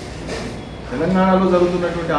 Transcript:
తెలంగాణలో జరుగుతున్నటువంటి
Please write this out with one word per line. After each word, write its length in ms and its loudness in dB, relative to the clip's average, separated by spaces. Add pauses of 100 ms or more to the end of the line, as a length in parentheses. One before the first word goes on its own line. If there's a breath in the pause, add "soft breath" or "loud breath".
(920)
తెలంగాణలో 600 2
జరుగుతున్నటువంటి 640 2